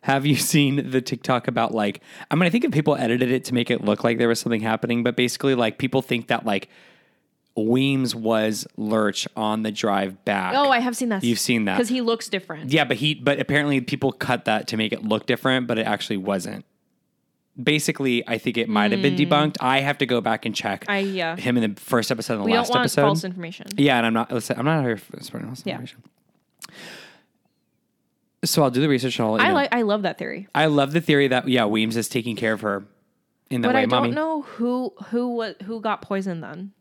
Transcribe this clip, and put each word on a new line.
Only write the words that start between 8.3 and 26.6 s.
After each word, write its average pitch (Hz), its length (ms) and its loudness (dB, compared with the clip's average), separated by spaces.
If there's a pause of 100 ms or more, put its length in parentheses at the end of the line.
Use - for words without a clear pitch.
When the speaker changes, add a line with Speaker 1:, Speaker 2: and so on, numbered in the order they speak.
Speaker 1:
Lurch 107 580 0
on 110 260 -2
the 110 80 -2
drive 98 540 -2
back. 101 320 -2
Speaker 2:
Oh, 277 140 2
I 247 80 4
have 247 180 -2
seen 247 140 -2
that. 190 120 -2
Speaker 1:
You've 120 180 2
seen 117 260 0
that. 95 100 0
Speaker 2:
'Cause 240 140 0
he 254 100 0
looks 226 300 -2
different. 156 420 -8
Speaker 1:
Yeah, 151 120 4
but 123 120 0
he, 151 180 0
but 143 260 0
apparently 143 420 2
people 135 280 -2
cut - 360 -4
that 107 220 0
to 107 100 -2
make 110 120 0
it - 140 -6
look 110 220 0
different, 127 400 0
but 117 100 0
it 110 100 0
actually 107 300 -2
wasn't. 98 480 -4 (1000)
Basically, 139 640 0
I 117 120 -2
think 113 180 -2
it 113 140 0
might 208 220 4
have 196 100 0
been 143 140 2
Speaker 2:
Hmm. - 80 0
Speaker 1:
debunked. 147 360 2
I 131 200 2
have 139 180 -2
to 135 80 2
go 120 160 2
back 113 240 0
and 110 80 -4
check 98 340 -4
Speaker 2:
I, 202 120 0
yeah. 185 360 -4
Speaker 1:
him 123 220 0
in 107 160 0
the - 40 -14
first 117 320 -2
episode 117 260 -4
and 104 80 -4
the - 20 0
Speaker 2:
We 226 60 2
don't 233 80 4
Speaker 1:
last 240 100 -4
Speaker 2:
want 247 100 2
Speaker 1:
episode. 233 220 2
Speaker 2:
false 151 220 2
information. 180 420 -10 (100)
Speaker 1:
Yeah, 139 220 4
and 117 80 4
I'm 113 80 2
not, 117 180 0
listen, 117 260 -4
I'm 120 60 -2
not 156 180 2
here 117 140 0
for - 260 -16
spreading - 260 -12
false 127 180 -12
Speaker 2:
Yeah. 190 80 -6
Speaker 1:
information. - 280 -14 (2500)